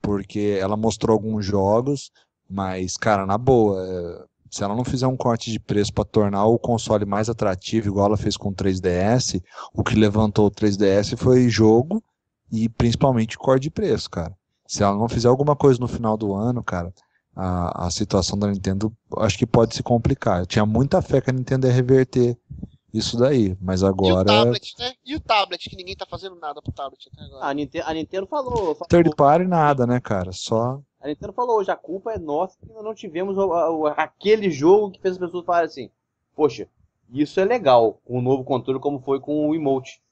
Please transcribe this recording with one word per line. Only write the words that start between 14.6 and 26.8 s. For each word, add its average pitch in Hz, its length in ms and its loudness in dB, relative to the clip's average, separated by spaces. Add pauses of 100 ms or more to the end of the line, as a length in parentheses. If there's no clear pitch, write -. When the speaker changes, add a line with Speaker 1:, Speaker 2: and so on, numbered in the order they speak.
Speaker 1:
Se - 160 -4
ela 101 120 2
não 107 140 -2
fizer 117 200 0
alguma 143 280 2
coisa 135 240 4
no 123 80 -4
final 110 300 -2
do 104 160 -2
ano, 113 280 -2
cara, 87 300 -6 (420)
a, 90 520 -4
a 87 40 -2
situação 101 480 -2
da 104 100 0
Nintendo 98 460 -4 (260)
acho 107 180 0
que 123 80 0
pode 113 280 2
se 127 80 -8
complicar. 117 580 0
Eu 90 60 -4
tinha 104 200 0
muita 131 340 2
fé 139 220 0
que - 80 -2
a - 20 -2
Nintendo 131 340 -2
ia 127 60 4
reverter 123 680 2 (540)
isso 110 260 -4
daí, 120 420 2
mas 92 220 -2
agora 95 480 4
Speaker 2:
E 104 40 6
o 113 100 6
tablet, - 340 -2
né? - 140 -6 (120)
E 262 120 -8
o - 40 -6
tablet, 190 480 -2
que - 60 -18
ninguém 185 220 -14
tá 190 120 -12
fazendo 180 280 -14
nada 151 260 -12
pro - 80 -8
tablet 135 420 -14